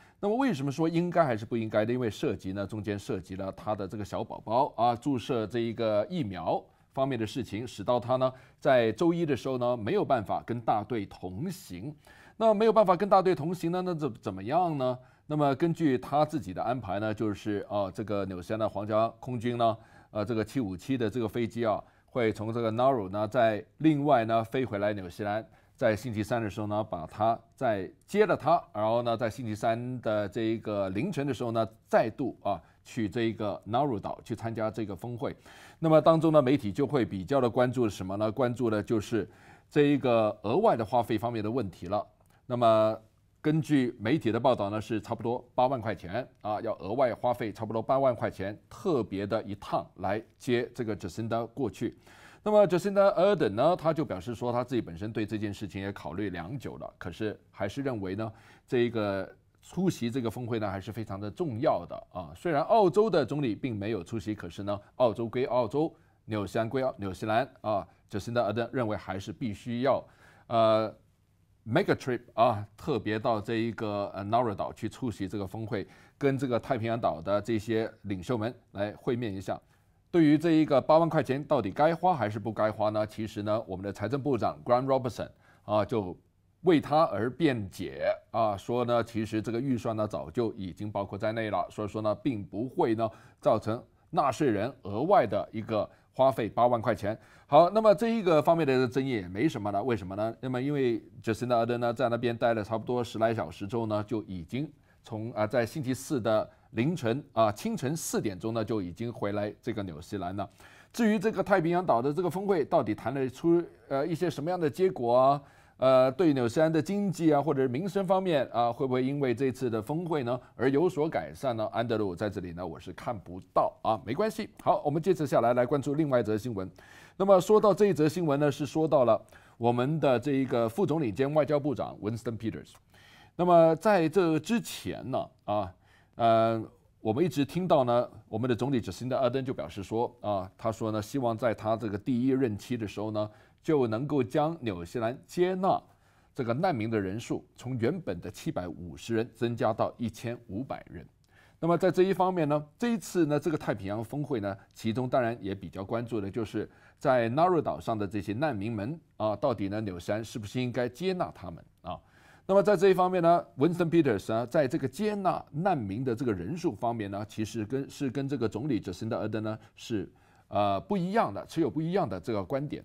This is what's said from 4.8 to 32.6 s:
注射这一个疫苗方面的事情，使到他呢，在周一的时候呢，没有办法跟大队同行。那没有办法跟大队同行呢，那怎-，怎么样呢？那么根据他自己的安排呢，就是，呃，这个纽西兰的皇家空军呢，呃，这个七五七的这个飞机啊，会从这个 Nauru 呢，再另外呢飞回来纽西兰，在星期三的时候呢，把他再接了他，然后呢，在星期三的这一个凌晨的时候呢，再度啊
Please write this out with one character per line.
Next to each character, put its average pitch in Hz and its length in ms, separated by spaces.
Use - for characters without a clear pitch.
注 135 200
射 117 300
这 117 140
一 117 160
个 107 340
疫 180 140
苗 98 360
方 135 160
面 127 120
的 110 80
事 120 160
情， 113 240
使 - 160
到 123 160
他 123 160
呢， 131 180
在 123 340
周 175 200
一 170 140
的 131 100
时 135 100
候 131 120
呢， 123 180
没 113 160
有 202 100
办 120 200
法 85 200
跟 117 180
大 110 220
队 107 220
同 95 460
行。 107 440
那 220 140
没 214 140
有 220 80
办 220 100
法 180 120
跟 202 120
大 190 140
队 180 140
同 160 180
行 170 180
呢， 180 140
那 180 80
怎-， 147 260
怎 104 140
么 95 100
样 160 320
呢？ 127 220
那 151 100
么 143 180
根 170 180
据 139 240
他 147 280
自 151 120
己 90 160
的 87 80
安 123 160
排 98 220
呢， 110 140
就 107 200
是， 104 360
呃， 101 260
这 120 80
个 101 220
纽 90 160
西 87 100
兰 110 80
的 107 80
皇 98 180
家 107 220
空 123 200
军 120 180
呢， 113 200
呃， 104 160
这 113 100
个 107 80
七 135 160
五 95 160
七 131 220
的 113 120
这 123 120
个 110 80
飞 120 180
机 117 180
啊， 101 160
会 113 260
从 110 180
这 117 80
个 113 100
Nauru 120 380
呢， 104 180
再 110 380
另 147 260
外 131 220
呢 113 180
飞 131 220
回 104 140
来 104 120
纽 95 160
西 104 160
兰， 104 220
在 110 220
星 113 180
期 107 80
三 117 200
的 107 80
时 107 100
候 107 80
呢， 104 160
把 82 220
他 113 340
再 101 340
接 208 200
了 170 100
他， 160 260
然 107 100
后 117 200
呢， 117 120
在 110 140
星 120 160
期 107 100
三 120 460
的 107 260
这 113 140
一 110 160
个 101 320
凌 113 200
晨 143 160
的 135 80
时 120 120
候 117 60
呢， 113 140
再 151 220
度 110 340
啊 98 160